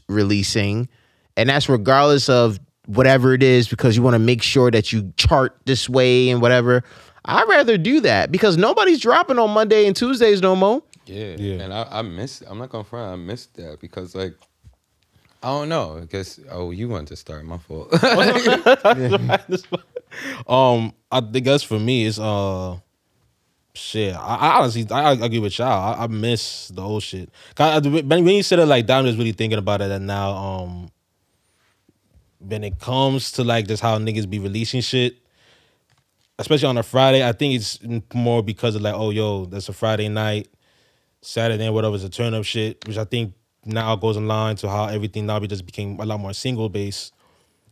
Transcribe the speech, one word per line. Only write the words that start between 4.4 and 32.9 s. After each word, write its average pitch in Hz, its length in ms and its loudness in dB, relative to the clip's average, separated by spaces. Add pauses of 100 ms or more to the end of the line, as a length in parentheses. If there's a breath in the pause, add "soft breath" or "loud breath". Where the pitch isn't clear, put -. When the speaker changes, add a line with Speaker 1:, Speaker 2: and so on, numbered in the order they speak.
Speaker 1:
sure 123 300 4
that 110 220 0
you 101 240 -4
chart 135 480 2
this 127 240 -2
way 127 400 4
and 123 120 2
whatever. 123 440 4 (400 loud breath)
I'd - 240 2
rather 277 280 4
do 220 220 2
that, 117 320 2
because 185 240 2
nobody's 294 460 4
dropping 254 360 2
on 226 120 2
Monday 214 360 4
and 196 120 2
Tuesdays 226 440 2
no 185 140 4
more. 202 260 2 (260)
Speaker 2:
Yeah, 98 300 -12
Speaker 3:
Yeah. 98 260 -4
Speaker 2:
and 95 100 -10
I, 113 180 -6
I 107 120 -6
miss, 101 440 -12
I'm 98 100 -16
not 123 120 -14
gonna 107 160 -10
front, 117 260 -12
I 92 60 -10
missed 90 380 -14
that, 80 260 -18
because, 90 340 -16
like, 95 180 -6 (1120)
I 120 40 -8
don't 147 220 -6
know, 104 300 -4
I 85 60 -14
guess, 92 340 -10 (120)
oh, 87 180 -8
you 95 180 -8
wanted 85 200 -8
to 78 80 -16
start, 78 280 -16
my 82 140 -12
fault. 80 340 -14
<laughs> 165 100 4
Speaker 3:
<laughs> 208 1600 2 (840 loud breath)
Um, 123 460 2 (160)
I 127 120 0
think 113 240 -4
that's 139 180 2
for 110 160 -4
me, 117 260 0
it's, 110 140 -4
uh, 98 560 -4 (960)
shit, 104 400 -6
I, 110 220 -6
I 160 240 2
honestly, 117 320 0
I, 143 200 2
I 117 140 0
agree 117 140 -2
with 104 180 -4
y'all. 113 420 -2
I, 113 40 -4
I 117 40 -6
miss 113 600 -6
the 95 140 -14
old 104 220 -6
shit. 92 260 -14 (260 soft breath)
'Cause 156 300 2
I, 143 40 0
when, 143 200 -2
when 170 180 4
you 202 160 4
said 180 160 2
it 165 60 6
like 127 220 4
that, 131 120 4
I'm 135 60 2
just 120 120 0
really 113 140 0
thinking 110 260 -2
about 101 240 -2
it, 98 80 -4
and 98 180 -6
now, 98 260 -4
um, 90 560 -10 (1500)
when 104 260 -8
it 95 140 -8
comes 135 540 -2